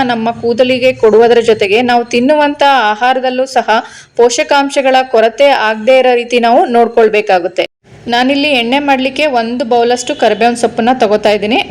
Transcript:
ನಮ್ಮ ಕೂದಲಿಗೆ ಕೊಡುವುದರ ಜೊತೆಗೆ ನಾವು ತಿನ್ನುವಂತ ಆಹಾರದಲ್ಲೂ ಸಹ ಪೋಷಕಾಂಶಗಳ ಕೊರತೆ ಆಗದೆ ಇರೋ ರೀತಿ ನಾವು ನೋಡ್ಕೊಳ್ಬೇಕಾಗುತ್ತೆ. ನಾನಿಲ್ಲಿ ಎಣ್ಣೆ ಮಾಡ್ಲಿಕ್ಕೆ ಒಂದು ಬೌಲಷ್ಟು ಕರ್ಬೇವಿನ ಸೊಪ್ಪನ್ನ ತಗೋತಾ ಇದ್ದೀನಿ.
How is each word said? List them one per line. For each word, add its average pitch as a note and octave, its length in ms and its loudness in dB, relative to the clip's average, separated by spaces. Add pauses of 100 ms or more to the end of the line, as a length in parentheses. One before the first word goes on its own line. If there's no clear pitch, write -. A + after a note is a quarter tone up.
ನಮ್ಮ A#3 260 -2
ಕೂದಲಿಗೆ B3 640 0
ಕೊಡುವುದರ A#3 480 4
ಜೊತೆಗೆ A3 420 0
ನಾವು A#3+ 220 0
ತಿನ್ನುವಂತ C#4+ 640 0
ಆಹಾರದಲ್ಲೂ B3+ 800 0
ಸಹ A#3+ 240 -2 (460)
ಪೋಷಕಾಂಶಗಳ C4+ 840 0
ಕೊರತೆ A#3 420 0
ಆಗದೆ A3 540 0
ಇರೋ B3+ 160 2
ರೀತಿ A#3+ 240 -2
ನಾವು A#3 260 2
ನೋಡ್ಕೊಳ್ಬೇಕಾಗುತ್ತೆ. G#3 1000 0 (440)
ನಾನಿಲ್ಲಿ C4+ 400 0
ಎಣ್ಣೆ B3 300 -2
ಮಾಡ್ಲಿಕ್ಕೆ C#4 480 -2
ಒಂದು A#3+ 380 -4
ಬೌಲಷ್ಟು A#3+ 500 -2
ಕರ್ಬೇವಿನ A#3 400 0
ಸೊಪ್ಪನ್ನ A#3 340 -2 (120)
ತಗೋತಾ G#3+ 300 0
ಇದ್ದೀನಿ. G#3 280 -2 (120)